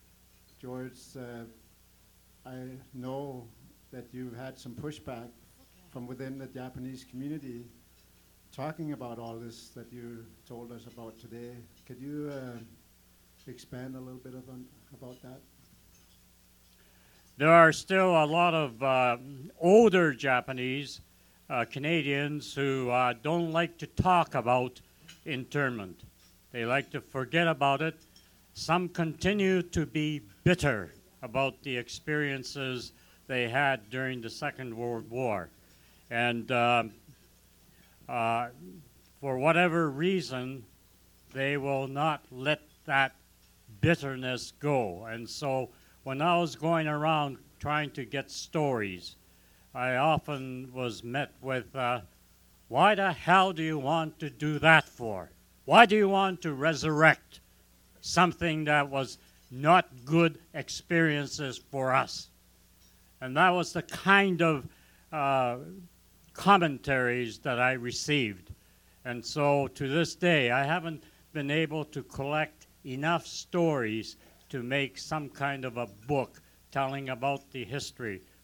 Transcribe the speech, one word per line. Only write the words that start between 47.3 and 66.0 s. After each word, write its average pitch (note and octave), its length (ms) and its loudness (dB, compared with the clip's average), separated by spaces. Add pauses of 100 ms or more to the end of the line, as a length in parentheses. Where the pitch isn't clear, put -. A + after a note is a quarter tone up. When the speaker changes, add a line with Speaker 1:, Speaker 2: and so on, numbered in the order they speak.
Speaker 3:
trying D3 300 -2
to C#3 140 -8
get C3+ 260 -6
stories, A2 840 -4 (580)
I B2+ 220 -2
often C3 760 -2
was A#2 320 -6
met B2+ 360 -6
with, C3 360 -6
uh, B2 240 0 (680)
"Why F3 260 4
the F#3+ 180 0
hell F#3+ 400 4
do D#3+ 100 -6
you D#3 160 -2
want D#3 420 -2
to D3+ 100 -8
do D3 300 -2
that D#3 280 8
for? G2+ 420 -8 (360)
Why F#3 180 10
do G3+ 100 6
you G#3 140 6
want F#3+ 340 2
to D#3 120 -4
resurrect D3+ 840 4 (600)
something E3 640 0
that D3 240 4
was C3+ 300 -6 (320)
not C3+ 540 2
good E3 360 4 (140)
experiences D3 1040 -2
for C3 340 -2
us?" - 380 2 (880)
And C3 160 -6
that F3+ 140 6
was F3 220 0
the E3 100 -4
kind F#3+ 600 4
of, D#3 240 2 (460)
uh, C3+ 460 2 (760)